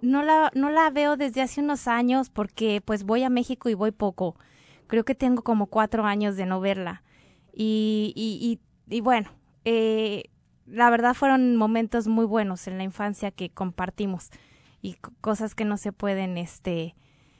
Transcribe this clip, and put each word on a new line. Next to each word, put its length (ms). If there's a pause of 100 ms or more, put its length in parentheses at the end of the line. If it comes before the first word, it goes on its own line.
no 200
la, 320
no 160
la 200
veo 260
desde 260
hace 180
unos 280
años 420
porque, 540
pues, 200
voy 180
a 80
México 380
y 60
voy 180
poco. 440 (500)
Creo 180
que 100
tengo 280
como 240
cuatro 380
años 320
de 100
no 140
verla. 420 (520)
Y, 640
y, 420 (320)
y, 60
y 40
bueno, 300 (340)
eh, 600 (420)
la 240
verdad 240
fueron 420
momentos 520
muy 160
buenos 420
en 120
la 60
infancia 460
que 200
compartimos 800 (520)
y 120
c-, 40 (220)
cosas 340
que 100
no 120
se 160
pueden, 460
este, 560 (460)